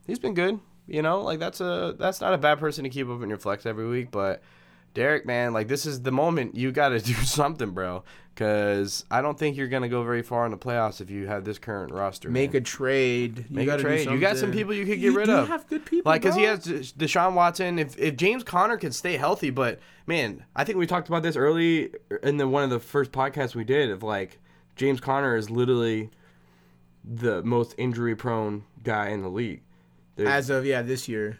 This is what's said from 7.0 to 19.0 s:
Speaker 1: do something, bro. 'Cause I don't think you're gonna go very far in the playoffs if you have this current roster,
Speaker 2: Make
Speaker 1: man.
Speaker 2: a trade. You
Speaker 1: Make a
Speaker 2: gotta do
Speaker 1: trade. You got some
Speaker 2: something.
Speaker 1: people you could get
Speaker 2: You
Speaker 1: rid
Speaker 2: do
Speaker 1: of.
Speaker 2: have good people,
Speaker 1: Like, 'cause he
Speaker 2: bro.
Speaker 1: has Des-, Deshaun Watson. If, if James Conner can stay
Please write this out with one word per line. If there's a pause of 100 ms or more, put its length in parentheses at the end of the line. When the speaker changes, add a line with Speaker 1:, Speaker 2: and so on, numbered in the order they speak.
Speaker 1:
do
something,
bro. (320)
'Cause
I
don't
think
you're
gonna
go
very
far
in
the
playoffs
if
you
have
this
current
roster,
Speaker 2:
Make
Speaker 1:
man.
Speaker 2:
a
trade. (120)
You
Speaker 1:
Make
a
Speaker 2:
gotta
do
Speaker 1:
trade.
You
got
some
Speaker 2:
something.
Speaker 1:
people
you
could
get
Speaker 2:
You
Speaker 1:
rid
Speaker 2:
do
Speaker 1:
of.
Speaker 2:
have
good
people,
Speaker 1:
Like,
'cause
he
Speaker 2:
bro.
Speaker 1:
has (280)
Des-,
Deshaun
Watson.
If,
if
James
Conner
can
stay